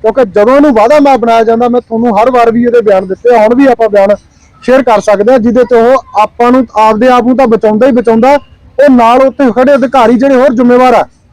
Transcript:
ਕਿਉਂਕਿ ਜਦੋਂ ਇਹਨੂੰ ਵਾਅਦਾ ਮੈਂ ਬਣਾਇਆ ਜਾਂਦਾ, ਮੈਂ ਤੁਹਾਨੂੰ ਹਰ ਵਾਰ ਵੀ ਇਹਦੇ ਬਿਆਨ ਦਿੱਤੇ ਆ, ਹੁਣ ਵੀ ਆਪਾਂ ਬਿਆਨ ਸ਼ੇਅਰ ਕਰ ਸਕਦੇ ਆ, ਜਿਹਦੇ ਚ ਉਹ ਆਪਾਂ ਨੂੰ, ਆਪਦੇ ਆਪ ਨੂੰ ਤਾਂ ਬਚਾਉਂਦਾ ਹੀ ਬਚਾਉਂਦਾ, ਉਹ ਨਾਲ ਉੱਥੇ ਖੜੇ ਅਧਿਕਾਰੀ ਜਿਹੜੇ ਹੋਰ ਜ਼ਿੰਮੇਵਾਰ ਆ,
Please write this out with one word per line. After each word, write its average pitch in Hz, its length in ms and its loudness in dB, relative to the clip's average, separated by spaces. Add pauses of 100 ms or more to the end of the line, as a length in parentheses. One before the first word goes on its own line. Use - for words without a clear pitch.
ਕਿਉਂਕਿ 226 240 -2
ਜਦੋਂ 208 300 0
ਇਹਨੂੰ 294 180 2
ਵਾਅਦਾ 233 260 0
ਮੈਂ 277 180 0
ਬਣਾਇਆ 226 260 0
ਜਾਂਦਾ, 226 260 -2
ਮੈਂ 240 120 -2
ਤੁਹਾਨੂੰ 226 400 -4
ਹਰ 262 100 0
ਵਾਰ 233 200 0
ਵੀ 233 120 -2
ਇਹਦੇ 240 180 0
ਬਿਆਨ 196 260 0
ਦਿੱਤੇ 233 280 -2
ਆ, 226 40 2
ਹੁਣ 220 160 0
ਵੀ 277 100 2
ਆਪਾਂ 233 240 0
ਬਿਆਨ 202 180 0 (560)
ਸ਼ੇਅਰ 262 200 0
ਕਰ 247 160 0
ਸਕਦੇ 208 340 0
ਆ, 269 40 2
ਜਿਹਦੇ 233 260 0
ਚ 233 100 -2
ਉਹ 240 300 0 (180)
ਆਪਾਂ 240 300 -2
ਨੂੰ, 254 240 -2
ਆਪਦੇ 220 320 0
ਆਪ 247 160 0
ਨੂੰ 240 140 -2
ਤਾਂ 262 100 0
ਬਚਾਉਂਦਾ 220 400 0
ਹੀ 277 40 0
ਬਚਾਉਂਦਾ, 226 420 0 (460)
ਉਹ 285 100 4
ਨਾਲ 240 320 2
ਉੱਥੇ 269 300 -2
ਖੜੇ 262 240 0
ਅਧਿਕਾਰੀ 240 400 0
ਜਿਹੜੇ 269 200 0
ਹੋਰ 254 180 2
ਜ਼ਿੰਮੇਵਾਰ 247 400 2
ਆ, 185 100 0 (300)